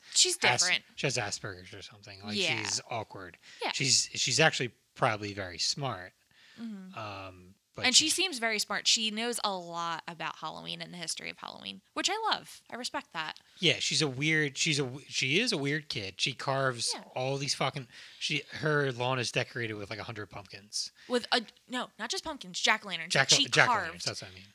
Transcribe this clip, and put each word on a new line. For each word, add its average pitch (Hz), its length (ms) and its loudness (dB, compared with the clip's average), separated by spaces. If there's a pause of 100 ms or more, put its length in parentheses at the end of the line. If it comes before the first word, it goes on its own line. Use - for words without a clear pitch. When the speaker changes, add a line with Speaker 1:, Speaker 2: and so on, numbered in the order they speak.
(140)
Speaker 1:
she's - 300 6
Speaker 2:
As-, 127 180 6
Speaker 1:
different. 175 220 2 (120)
Speaker 2:
she - 120 0
has 131 100 0
Asperger's 98 560 -6
or 101 80 -14
something. 101 420 -18
Like, 214 120 -4
Speaker 1:
Yeah. 170 240 2
Speaker 2:
she's - 220 -2 (100)
awkward. 101 460 -8 (260)
Speaker 1:
Yeah. - 100 0
Speaker 2:
She's, - 400 4
she's 127 280 2
actually 151 300 6 (240)
probably 104 380 0
very 92 240 -8
smart. 98 540 -2 (500)
Speaker 1:
Mm-hmm. 190 380 -10
Speaker 2:
Um, 95 560 -12 (200)
but - 120 -2
Speaker 1:
And 247 80 4
she 294 100 8
Speaker 2:
she's 311 80 2
Speaker 1:
seems 349 240 0
very 226 220 0
smart. 202 280 -2
She 226 220 4
knows 226 340 -2
a 208 80 0
lot 170 560 -4
about 160 280 -6
Halloween 165 440 -8
and 165 140 -12
the 180 60 -12
history 165 320 -6
of 170 80 -14
Halloween, - 420 -12 (140)
which 311 120 0
I 359 80 0 (160)
love. - 300 -6 (100)
I - 40 -10
respect 247 380 -6
that. 160 260 -6 (180)
Speaker 2:
Yeah, 160 220 4
she's 147 240 0
a 151 40 2
weird, 147 520 0
she's 147 180 4
a 147 60 2
w-, 127 260 -6
she 139 300 2
is 240 120 2
a 196 60 2
weird 143 320 -2
kid. 95 320 -6
She 139 120 0
carves 131 600 0
Speaker 1:
Yeah. 233 80 -6 (140)
Speaker 2:
all 135 240 0
these 139 160 0
fucking, 139 320 0 (320)
she, 147 240 -2 (160)
her 147 320 4
lawn 123 260 2
is 117 140 0
decorated 117 420 -2
with, 104 160 -8
like, 110 80 -6
a 101 60 -6
hundred 104 260 -8
pumpkins. 101 640 -8 (160)
Speaker 1:
With 240 240 0
a, 247 100 2 (260)
no, 240 300 -6
not 226 140 -6
just 370 120 -4
pumpkins, 190 360 -8
jack-o'-lanterns. 185 500 0
Speaker 2:
Jack-o'-, 139 280 6
Speaker 1:
She 180 100 4
Speaker 2:
jack-o'-lanterns, 135 180 8
Speaker 1:
carved. 175 400 0
Speaker 2:
that's 104 160 -4
what 104 80 -12
I 92 60 -18
mean. 95 80 -18 (120)